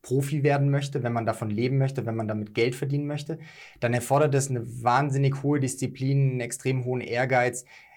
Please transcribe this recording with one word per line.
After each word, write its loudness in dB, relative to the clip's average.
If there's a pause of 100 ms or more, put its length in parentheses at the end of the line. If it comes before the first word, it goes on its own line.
Profi 0
werden 4
möchte, -2
wenn -2
man 0
davon -2
leben 0
möchte, 0
wenn -4
man -4
damit -6
Geld 2
verdienen -2
möchte, -6 (400)
dann 2
erfordert 2
es 2
eine -2 (200)
wahnsinnig 2
hohe 2
Disziplin, 0
einen -2
extrem -2
hohen -2
Ehrgeiz, 0 (320)